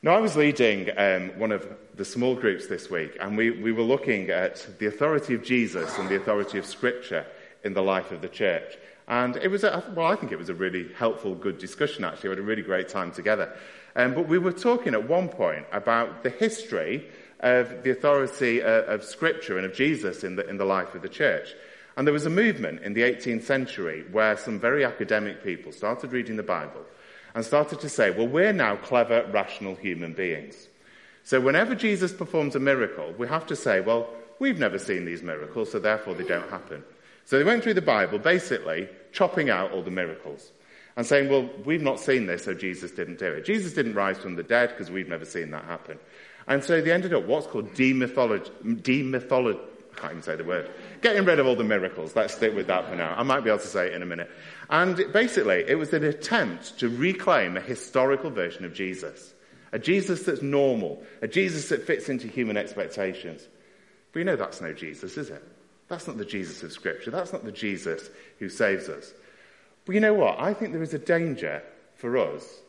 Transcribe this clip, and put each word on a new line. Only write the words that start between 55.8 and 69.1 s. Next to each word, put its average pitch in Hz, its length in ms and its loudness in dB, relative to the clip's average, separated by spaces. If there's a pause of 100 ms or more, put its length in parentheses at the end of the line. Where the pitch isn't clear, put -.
an 151 120 2
attempt 147 720 -2
to 120 100 0
reclaim 123 680 2
a 92 40 -2
historical 135 720 0
version 92 340 -4
of 85 80 -10
Jesus. 92 600 -8 (380)
A - 80 -4
Jesus 185 420 2
that's 151 200 -2
normal. 131 600 2 (200)
A 110 60 -4
Jesus 170 420 0
that - 160 -2
fits - 220 0
into 120 200 -4
human 110 280 -2
expectations. 92 920 -6 (640)
But 160 80 -6
you 175 40 -2
know 180 120 2
that's - 240 -6
no 82 120 -8
Jesus, 80 460 -10
is 143 100 -8
it? 73 140 -14 (460)
That's 170 180 -10
not 113 100 -10
the 104 80 -8
Jesus 92 380 -8
of 80 100 -12
Scripture. - 380 -6
That's 175 220 -6
not 185 120 -8
the 107 80 -10
Jesus 90 560 -6 (300)
who 98 100 -8
saves 98 400 0
us. - 240 -12 (720)